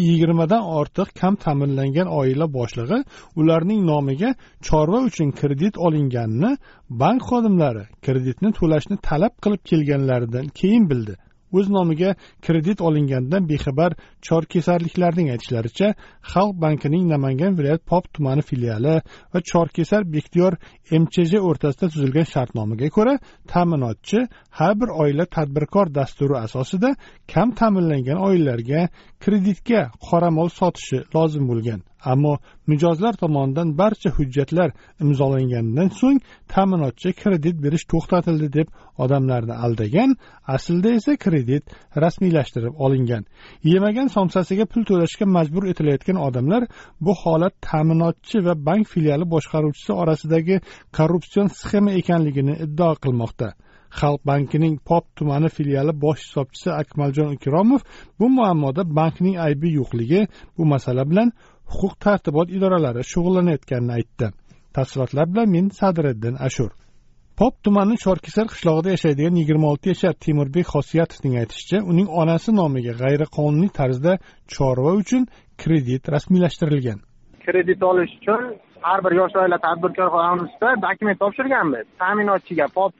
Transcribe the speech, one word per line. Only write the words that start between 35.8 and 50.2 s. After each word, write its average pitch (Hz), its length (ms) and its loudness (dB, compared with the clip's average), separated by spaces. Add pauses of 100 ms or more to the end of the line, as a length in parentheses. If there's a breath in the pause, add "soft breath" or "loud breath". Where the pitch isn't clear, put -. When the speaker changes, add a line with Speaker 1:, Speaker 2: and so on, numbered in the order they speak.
Speaker 1:
so'ng 262 300 2 (300 soft breath)
ta'minotchi 185 640 0
kredit 175 500 0
berish 147 240 -2
to'xtatildi 165 640 0
deb 156 160 0 (300 soft breath)
odamlarni 127 560 0
aldagan, 117 560 0 (360 soft breath)
aslida 180 440 0
esa 240 260 0
kredit 143 480 0 (320 loud breath)
rasmiylashtirib 151 800 0
olingan. 131 460 0 (380 loud breath)
Yemagan 208 480 2
somsasiga 190 580 0
pul 233 180 -2
to'lashga 180 420 0
majbur 175 400 0
etilayotgan 165 500 -2
odamlar 143 460 0 (380 loud breath)
bu 175 140 0
holat 170 460 0
ta'minotchi 160 840 0
va 175 120 2
bank 165 320 0
filiali 156 420 0
boshqaruvchisi 156 600 -2
orasidagi 165 640 0 (360 loud breath)